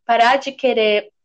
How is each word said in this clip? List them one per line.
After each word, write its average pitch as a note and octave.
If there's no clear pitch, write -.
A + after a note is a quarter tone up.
parar A#3
de C4+
querer G#3+